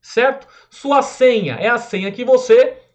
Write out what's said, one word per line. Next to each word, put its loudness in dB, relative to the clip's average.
certo? -4
Sua -2
senha 0
é -4
a 0
senha -8
que -10
você 2